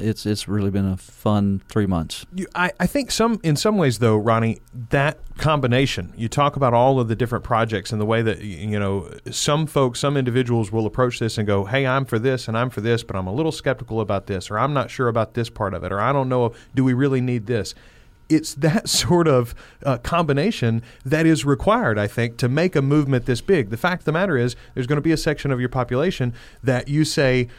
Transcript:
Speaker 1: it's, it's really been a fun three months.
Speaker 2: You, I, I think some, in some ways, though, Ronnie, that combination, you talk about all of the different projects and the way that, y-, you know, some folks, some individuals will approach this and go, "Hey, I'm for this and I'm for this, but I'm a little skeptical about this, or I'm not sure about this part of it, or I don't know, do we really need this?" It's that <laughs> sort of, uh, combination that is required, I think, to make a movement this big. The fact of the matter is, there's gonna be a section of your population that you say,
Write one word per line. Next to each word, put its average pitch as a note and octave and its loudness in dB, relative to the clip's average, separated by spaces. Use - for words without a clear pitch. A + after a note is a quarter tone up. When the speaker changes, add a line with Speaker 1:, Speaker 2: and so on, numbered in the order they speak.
Speaker 1:
it's, G#2+ -4
it's G#2 -2
really G2+ -2
been G2 0
a F#2+ -2
fun G2+ 0
three G#2 0
months. F2+ -4
Speaker 2:
You, F#3 -6
I, F3+ 0
I F3+ 0
think C4 -2
some, A3+ 0
in D#3 2
some G#3+ 2
ways, B2+ 2
though, A2 4
Ronnie, A2+ 2
that C#3+ 0
combination, C3 0
you A2+ -6
talk C#3+ 0
about C3 2
all C3 6
of A#2 0
the A2 0
different A2+ -2
projects A2 0
and A2 -2
the G#2 0
way A2+ 2
that, A2+ 0
y-, - -14
you G#2 -6
know, G2 -2
some D3+ 0
folks, C3 0
some C#3+ 0
individuals A#2+ 0
will A2+ 0
approach B2 0
this A2+ -4
and G#2 0
go, G2 2
"Hey, C3 0
I'm C3 0
for D3+ 0
this B2+ -2
and A2+ -2
I'm B2+ 0
for A2+ -8
this, A#2 0
but - -8
I'm F#2 -4
a F#2 -4
little D#3 -2
skeptical A#2+ -4
about G2 -2
this, F#2+ -6
or G#2 -4
I'm C#3 0
not C3 -2
sure B2+ -2
about B2+ 0
this A#2 -4
part G2 -4
of E2+ -8
it, F2+ -4
or G2+ -2
I B2 0
don't C3+ 0
know, B2 0
do C3 2
we C3 2
really C3 2
need B2 -2
this?" A2 -4
It's D#3 2
that D#3 0
<laughs> - 0
sort E3+ 4
of, B2 2
uh, C3 -2
combination C#3+ 0
that D#3 0
is D3+ 4
required, C#3+ 2
I G#2 2
think, A#2 -2
to B2+ 0
make D#3+ 2
a C#3+ 2
movement C#3 2
this B2 -2
big. C#3 2
The A2+ -6
fact F3 -2
of - -8
the D#3 0
matter E3+ 0
is, A#2+ 0
there's B2+ -4
gonna D3 0
be D#3+ 2
a D#3 2
section D3 -2
of B2+ 0
your B2 -2
population B2+ -2
that B2 0
you D3 2
say, B2+ 2